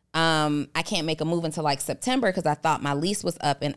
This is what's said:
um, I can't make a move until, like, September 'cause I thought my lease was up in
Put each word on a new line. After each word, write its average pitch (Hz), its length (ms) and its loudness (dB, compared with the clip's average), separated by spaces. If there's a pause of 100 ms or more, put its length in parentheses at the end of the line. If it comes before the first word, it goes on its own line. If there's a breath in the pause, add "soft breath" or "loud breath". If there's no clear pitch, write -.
(140)
um, 151 600 2
I 165 60 0
can't 160 240 -2
make 156 140 -2
a 156 40 -2
move 165 200 0
until, 156 200 -4
like, 143 160 0
September 247 500 0
'cause 180 160 -2
I 151 80 4
thought 156 300 0
my 143 100 0
lease 180 300 -2
was 175 160 -2
up 143 240 0
in 143 120 -2